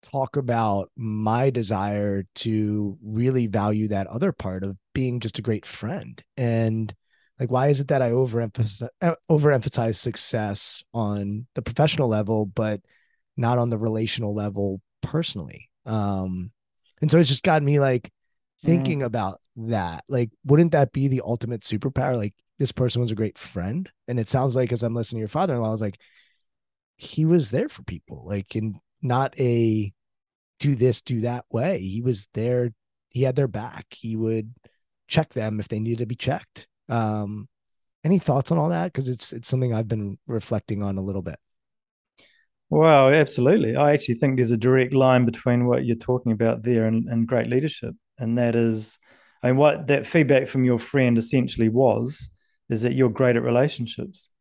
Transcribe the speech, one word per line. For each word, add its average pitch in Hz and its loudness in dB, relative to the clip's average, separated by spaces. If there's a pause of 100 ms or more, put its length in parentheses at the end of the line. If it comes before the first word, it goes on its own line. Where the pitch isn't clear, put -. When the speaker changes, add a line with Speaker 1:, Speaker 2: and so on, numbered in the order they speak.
Speaker 1:
talk 135 -4
about 113 0
my 110 0
desire 104 -2 (120)
to 104 -2
really 117 0
value 107 0
that 98 -2
other 131 -4
part 92 -8
of 98 -8 (160)
being 127 -2
just 110 -8
a - -10
great 107 -4
friend? - -10 (160)
And, 113 0 (460)
like, 123 -4
why 127 2
is 143 4
it 139 -4
that 139 2
I 120 2
overemphasi-, 117 -2 (120)
uh, 170 2 (140)
overemphasize 135 4
success - -6 (100)
on 104 -4
the 123 -6
professional 147 0
level, 107 0
but 104 -4 (560)
not 123 0
on 120 0
the 113 -2
relational 110 -2
level 101 -4 (200)
personally? - -6 (160)
Um, 95 -4 (500)
and 156 0
so 156 6
it's 156 4
just 135 -2
got 156 2
me, 143 2
like, 131 0 (540)
Speaker 2:
Mm. 160 2
Speaker 1:
thinking 139 -2
about 107 -4 (140)
that. 101 -4
Like, 120 -2 (140)
wouldn't 151 6
that 143 4
be 139 0
the 131 0
ultimate 117 -4
superpower? 131 -2
Like, 104 -4 (260)
this 135 0
person 123 0
was 117 -2
a 110 -4
great 107 -4
friend. 110 -8 (180)
And 123 -2
it 110 -4
sounds 127 0
like, 123 0
as 120 -2
I'm 113 -2
listening 117 -6
to - -4
your 107 -6
father-in-law, 139 -2
I 110 -2
was 107 -4
like, 101 -6 (1000)
he - -4
was 160 4
there 185 -2
for - -18
people, - -14
like, 98 -6
in 110 -4 (220)
not 131 -2
a 113 2 (680)
do 143 2
this, 120 2
do 117 -4
that 120 -4
way. 131 -2
He 95 -6
was 120 -4
there. 120 -2 (380)
He 127 -2
had 127 0
their 139 0
back. 104 -12
He 110 -8
would 110 -4 (560)
check - 0
them 110 -4
if 101 -6
they 107 -4
needed 113 -4
to 120 -4
be 117 -8
checked. - -6 (220)
Um, 107 -2 (540)
any 175 4
thoughts 139 0
on 170 2
all 151 0
that? 170 -4
'Cause 131 -4
it's, - -8
it's 117 -10
something 127 0
I've 110 -2
been 104 -4 (100)
reflecting 107 -4
on 98 -2
a 95 -4
little 95 -4
bit. 82 -10 (1300)
Speaker 2:
Well, 147 8
absolutely. 139 4
I 147 4
actually 123 0
think 131 2
there's 120 2
a 120 2
direct 127 4
line 131 6
between 123 2
what 127 2
you're 117 0
talking 123 -2
about 113 0
there 117 2
and, 113 0
and 117 -2
great 117 0
leadership. 123 -2 (240)
And 117 -2
that 120 2
is, 113 0 (460)
I 127 2
mean, 127 4
what 147 4
that 139 2
feedback 135 4
from 131 0
your 123 2
friend 123 2
essentially 117 2
was, 120 2 (400)
is 113 -2
that 123 0
you're 131 4
great 123 2
at 120 0
relationships. 120 -2 (120)